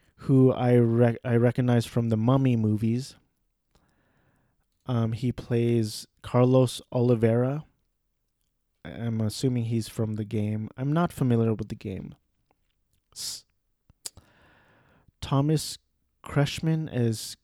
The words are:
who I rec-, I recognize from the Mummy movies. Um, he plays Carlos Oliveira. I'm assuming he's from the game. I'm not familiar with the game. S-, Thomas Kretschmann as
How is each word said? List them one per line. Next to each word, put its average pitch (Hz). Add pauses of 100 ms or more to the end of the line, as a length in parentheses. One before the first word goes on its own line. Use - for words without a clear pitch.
(240)
who 131
I 123
rec-, 117
I 120
recognize 120
from 117
the 113
Mummy 127
movies. 110 (1700)
Um, 113
he 120
plays 117 (140)
Carlos 127 (100)
Oliveira. 123 (1200)
I'm 113
assuming 117
he's 113
from 110
the 107
game. 107
I'm 139
not 170
familiar 117
with 107
the 113
game. - (1000)
S-, - (1800)
Thomas 143 (460)
Kretschmann 160
as 117